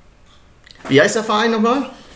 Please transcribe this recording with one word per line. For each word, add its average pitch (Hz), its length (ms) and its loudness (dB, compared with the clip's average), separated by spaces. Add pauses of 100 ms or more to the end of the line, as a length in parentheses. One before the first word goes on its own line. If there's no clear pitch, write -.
(880)
Wie 135 120 4
heißt 202 160 2
der 220 80 -4
Verein 220 260 0
nochmal? 233 400 0 (260)